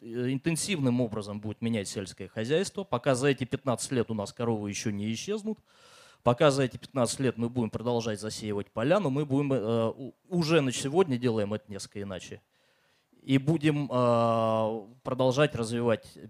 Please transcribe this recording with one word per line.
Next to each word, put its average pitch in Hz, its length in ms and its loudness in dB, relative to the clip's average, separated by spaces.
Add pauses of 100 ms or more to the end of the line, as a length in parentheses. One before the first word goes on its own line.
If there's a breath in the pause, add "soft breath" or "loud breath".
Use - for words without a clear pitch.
э, 120 300 -4
интенсивным 139 680 0
образом 104 400 -4
будет 104 220 -8
менять 113 260 -2
сельское 95 400 -10
хозяйство, 156 560 -2
пока 131 300 0
за 127 140 2
эти 131 160 0
пятнадцать - 480 -4
лет 120 180 0
у 113 40 -4
нас 101 180 -6
коровы 113 360 -2
еще 101 220 -4
не 104 220 -4
исчезнут, 208 460 -6 (640 loud breath)
пока 139 260 6
за 135 140 2
эти 123 120 -4
пятнадцать - 440 -2
лет 123 180 0
мы 117 100 -2
будем 117 220 -2
продолжать 113 500 -4
засеивать 107 500 -6
поля, 143 280 2
но 175 120 0
мы 143 140 0
будем, 139 280 0
э, 113 440 0
у-, 127 180 -14 (140)
уже 170 320 2
на 131 120 0
сегодня 139 440 2
делаем 110 380 0
это - 160 -10
несколько 101 320 -10
иначе. 95 400 -12 (800)
И 135 160 4
будем, 147 540 2
э, 113 920 2 (160)
продолжать 131 520 2
развивать 117 640 -2 (120)